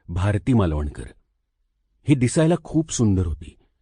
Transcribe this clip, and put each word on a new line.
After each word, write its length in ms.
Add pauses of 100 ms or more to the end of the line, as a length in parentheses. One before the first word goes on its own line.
भारती 460
मालवणकर 540 (1000)
ही 80
दिसायला 480
खूप 280
सुंदर 360
होती. 280 (260)